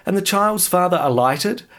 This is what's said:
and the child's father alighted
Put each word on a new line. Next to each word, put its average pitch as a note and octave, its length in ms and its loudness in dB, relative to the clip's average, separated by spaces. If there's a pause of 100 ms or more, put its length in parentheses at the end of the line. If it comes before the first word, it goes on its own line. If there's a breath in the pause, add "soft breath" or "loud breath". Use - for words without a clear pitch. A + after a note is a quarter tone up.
and G3 100 0
the F#3+ 60 -2
child's G#3 460 0
father F3+ 340 2
alighted C#3 640 0 (140 loud breath)